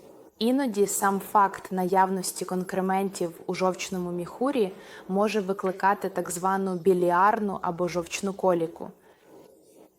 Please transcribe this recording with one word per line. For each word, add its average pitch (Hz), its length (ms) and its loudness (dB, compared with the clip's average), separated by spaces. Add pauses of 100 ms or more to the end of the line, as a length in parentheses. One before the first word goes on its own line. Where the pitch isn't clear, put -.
(380)
Іноді 226 480 2
сам 196 340 0 (100)
факт 196 400 2
наявності 185 760 2
конкрементів 185 880 -2 (140)
у 185 60 -4
жовчному 180 580 -2
міхурі 190 600 -2 (360)
може 202 340 2
викликати 190 680 0
так 180 220 -4
звану 190 440 0
біліарну 180 880 4
або 175 260 -2
жовчну 175 460 -4
коліку. 170 560 0 (1080)